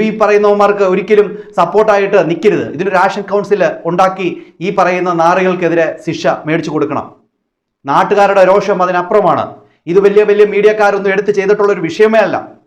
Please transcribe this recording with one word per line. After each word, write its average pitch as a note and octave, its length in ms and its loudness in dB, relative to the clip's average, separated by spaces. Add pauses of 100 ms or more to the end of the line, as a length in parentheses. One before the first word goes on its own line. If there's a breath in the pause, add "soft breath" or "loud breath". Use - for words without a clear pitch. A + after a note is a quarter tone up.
ഈ - 20 -2 (100)
പറയുന്നവന്മാർക്ക് G3+ 720 2
ഒരിക്കലും G3+ 340 2 (320 loud breath)
സപ്പോർട്ടായിട്ട് G3+ 600 2 (120)
നിൽക്കരുത്. F3 360 0 (100)
ഇതിനൊരു F#3 280 -2
ആക്ഷൻ G3 260 -4
കൗൺസിൽ G3+ 320 -2 (260)
ഉണ്ടാക്കി F#3+ 400 0 (380 loud breath)
ഈ - 20 -2 (100)
പറയുന്ന F3+ 320 0 (120)
നാറികൾക്കെതിരെ E3+ 640 0 (180)
ശിക്ഷ E3 220 -6 (200)
മേടിച്ചു D#3 280 -4
കൊടുക്കണം. - 320 -4 (840)
നാട്ടുകാരുടെ G3 600 2
രോഷം G3 340 0
അതിനപ്പുറമാണ്. F3 600 0 (460 soft breath)
ഇത് F3+ 140 4
വലിയ G3+ 260 4
വലിയ G#3 220 4
മീഡിയക്കാരൊന്നും G3+ 600 2
എടുത്ത് F#3+ 240 -2
ചെയ്തിട്ടുള്ളൊരു G3+ 500 0
വിഷയമേ A3 380 2
അല്ല. C#3+ 100 -4 (300)